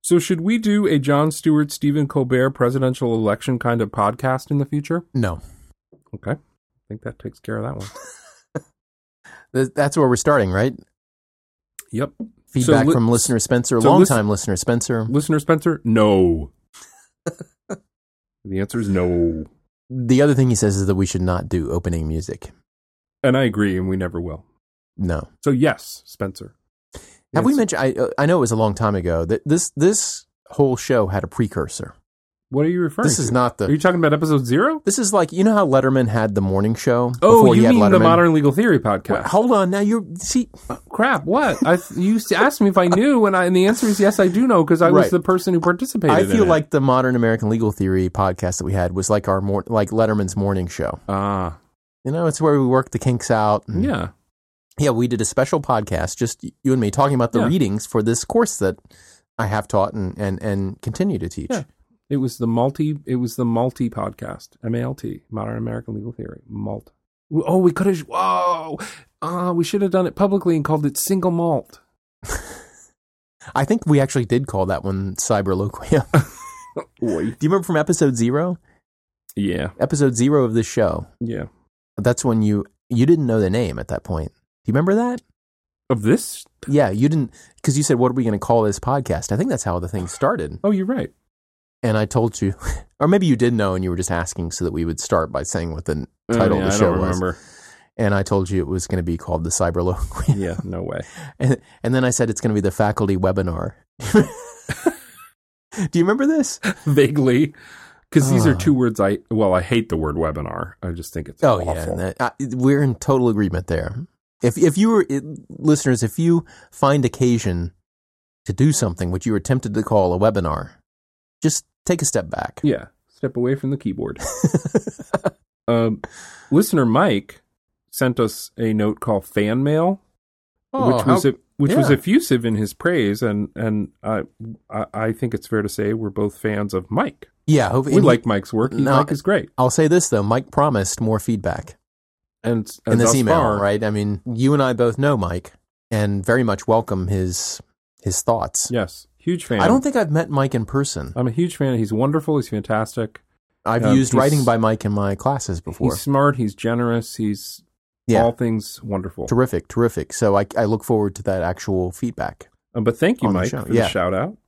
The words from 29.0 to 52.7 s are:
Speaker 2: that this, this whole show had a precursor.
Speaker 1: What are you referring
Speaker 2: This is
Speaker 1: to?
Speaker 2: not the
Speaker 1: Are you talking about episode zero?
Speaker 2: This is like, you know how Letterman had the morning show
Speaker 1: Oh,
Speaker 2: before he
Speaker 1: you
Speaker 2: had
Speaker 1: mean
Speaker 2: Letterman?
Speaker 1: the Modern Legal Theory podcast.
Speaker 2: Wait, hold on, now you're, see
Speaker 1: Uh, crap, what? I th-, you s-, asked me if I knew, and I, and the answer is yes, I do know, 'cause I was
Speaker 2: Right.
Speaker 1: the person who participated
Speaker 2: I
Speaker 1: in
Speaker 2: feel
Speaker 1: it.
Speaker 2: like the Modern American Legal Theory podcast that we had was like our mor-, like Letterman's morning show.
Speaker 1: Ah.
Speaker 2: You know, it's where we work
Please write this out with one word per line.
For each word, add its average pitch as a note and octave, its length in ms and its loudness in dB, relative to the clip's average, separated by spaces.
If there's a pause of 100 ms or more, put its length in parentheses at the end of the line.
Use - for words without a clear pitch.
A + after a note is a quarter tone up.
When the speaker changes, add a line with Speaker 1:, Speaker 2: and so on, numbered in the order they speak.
Speaker 2:
that F#2+ 200 -2
this, D#3+ 320 0
this F#3 480 0 (220)
whole C3+ 280 2
show A#2+ 320 0
had F#2+ 160 -2
a - 40 -8
precursor. - 680 -4 (560)
Speaker 1:
What C#3 160 0
are D#3+ 40 0
you F3+ 120 -2
referring E3 260 -2
Speaker 2:
This B2 120 0
is A#2+ 100 -2
Speaker 1:
to? A2+ 40 -2
Speaker 2:
not B2 240 2
the G2+ 100 0
Speaker 1:
Are - 40 0
you D3+ 60 2
talking F3+ 240 2
about D#3 100 4
episode D3+ 340 2
zero? A#3 380 0
Speaker 2:
This G3 160 -2
is G3+ 140 -2
like, F3+ 180 2
you F#3 140 2
know A3 80 4
how G#3 120 4
Letterman C3 440 4
had A2 260 0
the G2+ 60 2
morning G2 340 2
show B2 460 0
Speaker 1:
Oh, A3 220 8
Speaker 2:
before - 120 8
he A3 60 6
Speaker 1:
you A3+ 60 6
Speaker 2:
had B3 80 6
Speaker 1:
mean G#3+ 100 6
Speaker 2:
Letterman? G3+ 60 6
Speaker 1:
the F#3 100 8
Modern E3+ 320 6
Legal D3 180 4
Theory F#3 280 4
podcast. - 360 -2
Speaker 2:
Wait, - 120 -6
hold A#3 260 2
on, G3 160 4
now G3 100 0
you're, G#3 240 2 (140)
see - 320 -2 (200)
Speaker 1:
Uh, B2 60 -8 (140)
crap, A3 340 0
what? G3+ 420 0
I E3+ 120 4
th-, - 200 -8
you G3 200 2
s-, G#3+ 160 -2
asked A#3+ 260 2
me G#3 80 4
if F#3+ 100 2
I F3+ 120 4
knew, A3+ 360 4
and F#3+ 120 2
I, F3+ 80 2
and F3+ 100 2
the F#3 120 6
answer A#3 200 2
is G#3 140 2
yes, G3+ 180 4
I F#3+ 80 6
do G3 180 2
know, G3 200 4
'cause E3 160 4
I E3 100 6
was - 120 6
Speaker 2:
Right. G#2 80 2
Speaker 1:
the F3 100 2
person F#3 320 0
who E3+ 80 2
participated F3 520 0
Speaker 2:
I E3 100 6
Speaker 1:
in G3 60 0
Speaker 2:
feel G#3+ 140 4
Speaker 1:
it. F#3 60 4
Speaker 2:
like D#3 220 2
the D3 100 2
Modern B2+ 340 4
American A2+ 320 2
Legal A2 240 2
Theory F#2+ 380 0
podcast F2+ 480 -2
that E2 80 -6
we F2+ 80 -2
had F2+ 180 0
was F#2 180 -4
like G#2 200 0
our F#2+ 100 2
mor-, G2 280 -2
like G#2+ 240 0
Letterman's G#2+ 440 0
morning G2 320 -2
show. - 400 -6
Speaker 1:
Ah. G2 500 -4 (460)
Speaker 2:
You C3 80 -6
know, E3+ 140 -2
it's D#3 160 -2
where D3 180 4
we C3+ 80 2
work C3 240 0